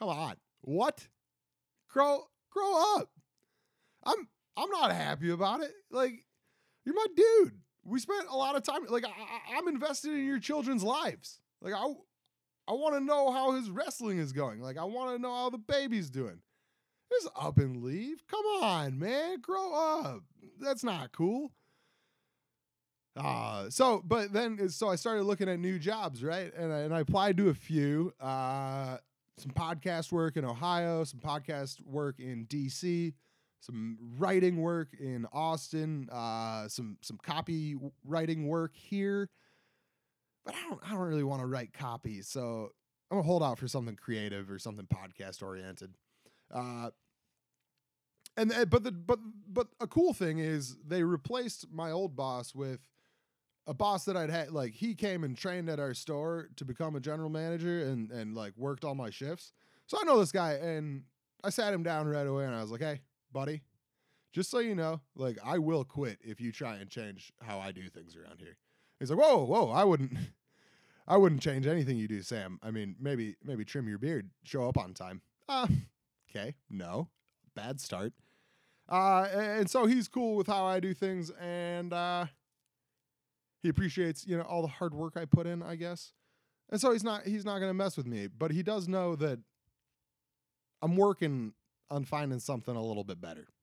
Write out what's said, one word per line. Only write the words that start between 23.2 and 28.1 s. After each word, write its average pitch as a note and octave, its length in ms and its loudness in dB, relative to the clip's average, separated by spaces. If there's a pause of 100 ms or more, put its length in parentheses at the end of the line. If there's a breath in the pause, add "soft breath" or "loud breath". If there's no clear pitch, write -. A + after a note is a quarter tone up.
so, A3+ 340 2
but G3+ 280 0
then, G#3 380 0
so G#3+ 180 -2
I F3+ 80 2
started A3 260 0
looking G3 260 0
at F3 120 -2
new F#3 180 0
jobs, D#3+ 460 -4
right? F3 300 -4
And E3 180 -4
I, D3+ 80 -2
and D#3 140 -2
I E3 60 2
applied F#3+ 360 4
to G3 120 6
a D3 60 6
few, D#3 640 2